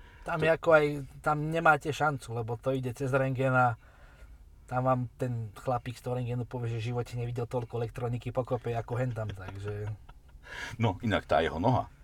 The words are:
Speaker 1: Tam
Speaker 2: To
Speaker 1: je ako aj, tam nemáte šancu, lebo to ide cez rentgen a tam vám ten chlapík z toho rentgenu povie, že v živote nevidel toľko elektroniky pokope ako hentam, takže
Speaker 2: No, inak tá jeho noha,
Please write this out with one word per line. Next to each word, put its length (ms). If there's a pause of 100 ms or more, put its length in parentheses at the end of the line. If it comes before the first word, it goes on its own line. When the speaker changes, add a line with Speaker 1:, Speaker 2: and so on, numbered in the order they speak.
(220)
Speaker 1:
Tam 160
Speaker 2:
To 80
Speaker 1:
je 80
ako 160
aj, 160 (320)
tam 320
nemáte 400
šancu, 400
lebo 240
to 160
ide 240
cez 160
rentgen 400
a 240 (960)
tam 160
vám 140 (180)
ten 400
chlapík 400
z 80
toho 80
rentgenu 320
povie, 240
že 80
v 160
živote 240
nevidel 320
toľko 320
elektroniky 480
pokope 400
ako 320
hentam, 320
takže 560 (880)
Speaker 2:
No, 240
inak 240
tá 160
jeho 160
noha, 320 (140)